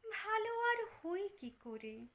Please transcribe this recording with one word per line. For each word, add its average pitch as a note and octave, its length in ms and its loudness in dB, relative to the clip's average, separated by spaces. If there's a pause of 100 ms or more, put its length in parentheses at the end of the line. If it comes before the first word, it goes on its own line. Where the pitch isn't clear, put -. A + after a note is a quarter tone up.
ভালো A4 560 0
আর A#4 240 6
হই F#4+ 440 -2
কি B3 220 -8
করে A3 640 -10